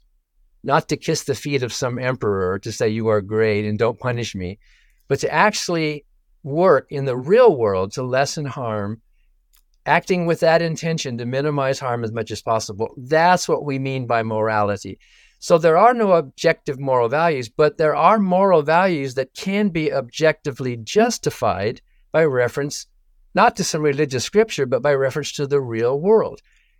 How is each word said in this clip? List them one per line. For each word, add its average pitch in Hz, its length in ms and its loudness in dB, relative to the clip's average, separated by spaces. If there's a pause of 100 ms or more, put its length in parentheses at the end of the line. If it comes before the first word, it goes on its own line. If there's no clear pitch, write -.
(640)
not 139 240 0
to 151 80 -2
kiss - 280 -4
the 135 100 -4
feet 139 280 -4
of 117 100 -4
some 123 260 -4
emperor 104 540 -2
or 98 60 -4
to 110 140 -8
say, 117 160 0
"You 110 200 -2
are 107 120 2
great 107 440 0
and 107 140 -4
don't 117 200 0
punish 120 360 -6
me," 92 240 -8 (480)
but 139 140 -2
to - 120 -4
actually 165 720 0 (380)
work 151 480 2
in 139 140 -6
the 127 120 -2
real 180 400 4
world 98 360 0
to 135 100 -8
lessen 135 420 -2
harm, 113 560 -6 (840)
acting 170 400 0
with 165 140 0
that 165 200 4
intention 165 580 -4
to 120 60 -6
minimize 135 540 -2
harm 120 260 -4
as 110 80 -6
much 113 180 -6
as 107 120 -10
possible. 110 540 -4
That's 156 520 2
what 147 160 -2
we 139 140 -4
mean 131 280 -6
by 117 160 0
morality. 107 760 -2 (420)
So 175 180 4
there 160 180 4
are 226 180 6
no 214 180 2
objective 151 680 -2
moral 127 280 2
values, 143 400 0
but 151 300 2
there 151 160 2
are 175 240 6
moral 185 440 4
values 156 520 0
that 131 200 -4
can 202 340 -2
be 156 240 -2
objectively 131 840 -2
justified 117 1040 0 (300)
by 160 140 2
reference, 139 600 -2 (480)
not 233 220 4
to 185 80 -4
some 156 180 -4
religious 139 420 0
scripture, 214 420 0
but 120 160 -2
by 143 120 2
reference 135 380 -2
to 143 140 -4
the 143 140 0
real 120 400 -2
world. 190 400 0 (400)